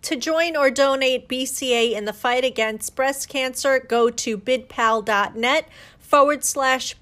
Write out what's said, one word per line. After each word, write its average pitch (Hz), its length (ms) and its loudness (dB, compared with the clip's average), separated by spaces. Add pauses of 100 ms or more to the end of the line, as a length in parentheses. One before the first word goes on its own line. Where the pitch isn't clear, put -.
To - 120 -4
join 320 400 -2
or 277 160 4
donate 269 560 0
B 262 180 -4
C 254 280 -4
A 233 200 2
in 208 120 -6
the 208 80 -6
fight 254 320 -2
against 220 500 -4
breast 269 320 -2
cancer, 262 520 0
go 233 300 2
to 233 280 -4
bidpal 226 680 0
dot 208 320 0
net 262 320 0 (320)
forward 294 460 4
slash 262 560 0